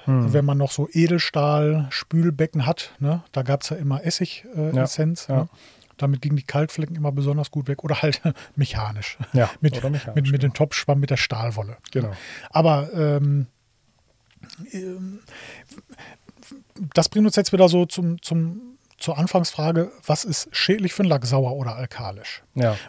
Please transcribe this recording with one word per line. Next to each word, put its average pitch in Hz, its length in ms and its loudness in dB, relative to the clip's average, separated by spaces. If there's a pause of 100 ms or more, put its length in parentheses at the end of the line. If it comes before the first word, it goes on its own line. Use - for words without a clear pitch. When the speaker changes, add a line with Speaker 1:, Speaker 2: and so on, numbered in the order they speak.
Speaker 1:
Hm. 123 280 4
Speaker 2:
wenn 139 120 4
man 139 140 2
noch 139 120 0
so - 220 -2
Edelstahl-Spülbecken 156 1700 2
hat, - 320 -4
ne? 156 240 0 (100)
Da 135 100 -2
gab's 139 280 -2
ja 156 60 -4
immer 139 280 -2
Essig, - 400 -4 (120)
äh, 156 180 -2
Speaker 1:
Ja, 131 100 2
Speaker 2:
Essenz, 156 440 -2
Speaker 1:
ja. 135 140 0
Speaker 2:
ne? 170 60 -6 (500)
Damit 139 220 0
gingen 147 160 0
die 135 60 -2
Kalkflecken 156 520 -4
immer 147 160 -2
besonders 143 400 -2
gut 139 180 -6
weg 139 140 -4
oder - 200 -2
halt 147 200 0
<laughs> - 340 -4
mechanisch. 107 600 -4 (160)
Speaker 1:
Ja, 120 160 4 (120)
Speaker 2:
Mit, 135 180 2
Speaker 1:
oder 127 120 -2
mechanisch, 143 240 -6
Speaker 2:
mit, 139 160 2
mit 139 120 2
Speaker 1:
genau. 123 100 2
Speaker 2:
dem - 20 -14
Topfschwamm, 143 460 0
mit 143 100 0
der 139 60 2
Stahlwolle. 110 600 -4 (140)
Speaker 1:
Genau. 117 200 -2 (400)
Speaker 2:
Aber, 156 420 2
ähm, 143 540 2 (1300)
ähm, 185 480 -10 (1700)
das 165 140 4
bringt 214 180 4
uns 208 100 2
jetzt 202 160 2
wieder 185 180 8
so 175 160 4
zum, 170 340 -2
zum, 165 400 -2 (380)
zur 160 200 -4
Anfangsfrage, 165 720 0 (160)
was - 180 0
ist 180 300 -4
schädlich 190 380 0
für 202 100 -2
einen 185 60 4
Lack, 139 180 2
sauer 131 300 2
oder 123 200 -6
alkalisch? 117 680 -10 (120)
Speaker 1:
Ja. 113 220 2 (120)